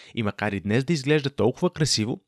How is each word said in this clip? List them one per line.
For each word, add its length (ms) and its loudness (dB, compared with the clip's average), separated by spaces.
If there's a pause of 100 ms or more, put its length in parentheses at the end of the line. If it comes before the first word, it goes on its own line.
(160)
И 160 -2
макар 200 -2
и 80 -2
днес 240 0
да 100 0
изглежда 360 0
толкова 400 0
красиво, 580 -2